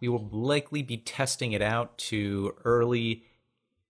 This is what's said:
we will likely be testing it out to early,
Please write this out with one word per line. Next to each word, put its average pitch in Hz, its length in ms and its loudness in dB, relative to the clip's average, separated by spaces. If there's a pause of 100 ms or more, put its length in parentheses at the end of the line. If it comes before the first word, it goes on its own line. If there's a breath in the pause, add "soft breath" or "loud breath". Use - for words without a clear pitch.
we 120 80 -2
will 113 220 -2
likely 143 500 0
be 127 160 -4
testing 127 540 -2
it 104 120 0
out 117 360 0
to 101 560 -2 (100)
early, 117 600 2 (640 soft breath)